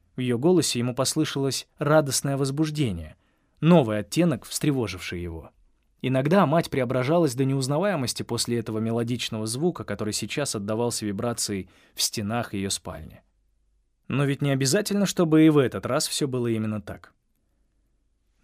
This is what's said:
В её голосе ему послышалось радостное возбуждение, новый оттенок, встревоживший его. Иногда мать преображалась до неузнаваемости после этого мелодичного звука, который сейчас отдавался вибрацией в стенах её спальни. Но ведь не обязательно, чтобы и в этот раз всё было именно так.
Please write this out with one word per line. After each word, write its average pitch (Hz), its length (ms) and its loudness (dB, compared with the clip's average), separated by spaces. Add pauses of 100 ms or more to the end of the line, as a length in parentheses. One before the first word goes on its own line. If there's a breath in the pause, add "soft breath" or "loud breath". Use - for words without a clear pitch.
(160)
В 127 40 -6
её 123 160 -2
голосе 143 440 2
ему 120 160 -2
послышалось 139 720 -2 (100)
радостное 143 580 2
возбуждение, 139 800 -2 (440)
новый 139 400 6
оттенок, 147 440 0
встревоживший 101 800 -4
его. 82 300 -10 (480)
Иногда 143 460 4
мать 160 240 2
преображалась 131 640 2
до 131 100 0
неузнаваемости 139 800 -2
после 117 360 -4
этого 110 200 -4
мелодичного 113 680 -2
звука, 127 380 -4
который 104 280 -4
сейчас 135 420 -4
отдавался 110 500 -4
вибрацией 104 640 -4 (260 soft breath)
в - 80 -4
стенах 110 520 -4
её 98 160 -2
спальни. 87 520 -10 (840)
Но 131 180 0
ведь 139 160 0
не 143 100 0
обязательно, 185 560 0
чтобы 156 380 4
и 160 60 8
в 147 80 6
этот 110 280 2
раз 131 200 -2
всё - 220 -2
было 123 180 -2
именно 110 340 -2
так. - 320 -16 (1300)